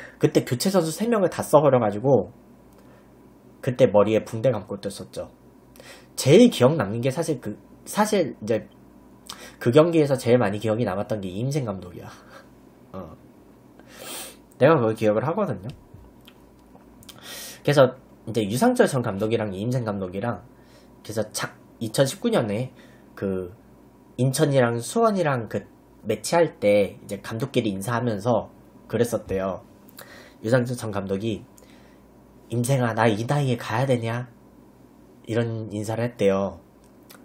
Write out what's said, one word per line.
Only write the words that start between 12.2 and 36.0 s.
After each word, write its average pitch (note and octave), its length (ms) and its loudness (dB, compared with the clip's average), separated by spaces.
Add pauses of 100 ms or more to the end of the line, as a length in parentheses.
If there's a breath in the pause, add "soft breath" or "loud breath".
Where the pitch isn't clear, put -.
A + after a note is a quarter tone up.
어. D#2+ 220 -14 (1400 loud breath)
내가 D#3 180 6
그걸 A2+ 180 2
기억을 G#2+ 360 0
하거든요. C#3+ 380 -4 (2000 loud breath)
그래서 C#3 320 4 (320)
이제 A2 160 -2
유상철 A3 440 2
전 C3 140 -2
감독이랑 G#2+ 520 -2
이임생 A#2+ 320 -4
감독이랑 G2+ 580 -6 (600 loud breath)
그래서 G#2+ 280 -6
자, - 240 -8 (240)
이천십구 C3+ 500 -2
년에 B2 440 -2 (420 loud breath)
그 F#2 380 -6 (640)
인천이랑 C3 600 2
수원이랑 D#3+ 720 0
그 - 160 -6 (380)
매치할 D3 560 0
때 G#2 440 2
이제 G2+ 160 -10
감독끼리 A2+ 500 -4
인사하면서 A2 800 -2 (380)
그랬었대요. G2+ 760 -2 (800 loud breath)
유상철 A#2+ 340 0
전 A2 140 -8
감독이 G2 520 -4 (1080 loud breath)
"임생아, A#2+ 440 -2
나 A2+ 140 2
이 A2 180 0
나이에 C3+ 320 -2
가야 A#2 280 -4
되냐?" A#2+ 440 -4 (960)
이런 A2+ 460 -4
인사를 A2 320 -4